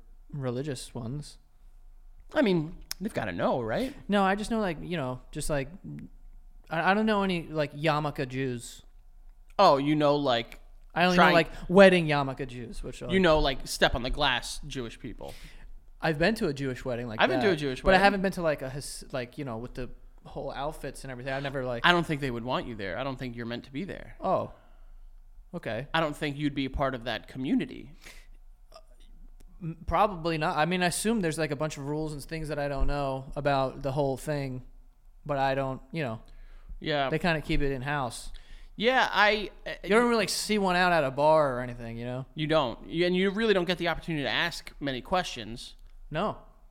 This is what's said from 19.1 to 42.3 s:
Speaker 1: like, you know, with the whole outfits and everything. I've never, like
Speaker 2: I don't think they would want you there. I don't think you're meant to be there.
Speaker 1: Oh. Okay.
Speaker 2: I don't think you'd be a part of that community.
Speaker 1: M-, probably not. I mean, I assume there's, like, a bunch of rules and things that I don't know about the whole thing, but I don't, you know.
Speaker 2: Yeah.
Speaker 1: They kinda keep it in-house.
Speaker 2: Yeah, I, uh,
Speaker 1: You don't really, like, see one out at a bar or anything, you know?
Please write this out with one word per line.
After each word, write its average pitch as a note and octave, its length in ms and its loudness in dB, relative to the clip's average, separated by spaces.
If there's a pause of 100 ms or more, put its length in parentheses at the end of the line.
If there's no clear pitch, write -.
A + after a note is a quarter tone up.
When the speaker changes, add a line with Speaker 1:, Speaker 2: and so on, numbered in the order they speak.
Speaker 1:
like, B2 260 -6
you D3 80 -8
know, A#2 120 -6
with B2 180 -10
the B2 140 -8 (360)
whole C#3 260 -8
outfits C#3+ 520 -8
and C3 80 -10
everything. B2 220 -8
I've C#3 100 -2
never, C3+ 200 -4
like B2 220 -2
Speaker 2:
I E3+ 60 8
don't F3 140 2
think D3 160 -4
they C3+ 100 -2
would A#2 120 -4
want C#3 240 -4
you A#2 80 -8
there. G2 220 -6
I B2+ 60 -4
don't C3+ 160 -6
think B2 160 -8
you're A#2+ 100 -8
meant A#2 200 -8
to C3+ 60 -20
be C#3 140 -8
there. - 360 -12
Speaker 1:
Oh. C3+ 300 -2 (1000)
Okay. C3+ 400 -6
Speaker 2:
I E3 60 2
don't D3+ 160 0
think C#3+ 220 -4
you'd D3 180 -2
be C#3 100 -2
a B2+ 40 -6
part C3+ 260 -2
of A#2 100 -10
that A2 220 -6
community. C3 640 -2 (1700)
Speaker 1:
M-, D#3+ 240 -8
probably E3+ 520 2
not. D#3 200 0
I D3+ 80 4
mean, F3+ 180 0
I F3+ 40 4
assume G#3+ 340 0
there's, D#3+ 160 0
like, D#3 140 0
a C#3+ 40 -2
bunch D3+ 220 -4
of C#3 80 -8
rules D3+ 280 -4
and C#3+ 100 -10
things D#3+ 260 -8
that D3 100 -4
I C#3+ 80 -2
don't C#3 200 2
know C3+ 380 0 (100)
about C#3 480 0
the C#3 80 -2
whole C3+ 260 0
thing, C3+ 460 -6 (600)
but C#3+ 120 -2
I C3+ 180 2
don't, C3 260 -2 (100)
you D#3+ 120 -4
know. A2 160 -4 (600)
Speaker 2:
Yeah. C#3+ 300 0
Speaker 1:
They D#3 100 0
kinda D#3+ 220 2
keep D3+ 200 2
it C#3 100 2
in-house. C3+ 600 -4 (440)
Speaker 2:
Yeah, A#3 360 4
I, G#3 400 4 (160)
uh, D#3+ 40 -8 (120)
Speaker 1:
You F3 60 -4
don't A#3 160 6
really, A#3 100 2
like, G3+ 140 2
see - 280 0
one F#3 180 4
out F3+ 160 6
at D#3+ 120 4
a C3 80 0
bar C#3+ 460 4
or B2 40 -2
anything, A#2 360 -8
you A#2+ 80 -8
know? B2+ 280 -6